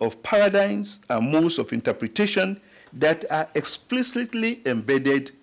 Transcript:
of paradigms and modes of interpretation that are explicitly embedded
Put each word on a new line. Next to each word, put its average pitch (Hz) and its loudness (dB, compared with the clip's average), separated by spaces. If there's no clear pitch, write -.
of 113 -2
paradigms 202 2
and 120 0
modes 165 2
of 123 -4
interpretation 190 -2
that 156 0
are 156 -2
explicitly 240 -4
embedded 135 0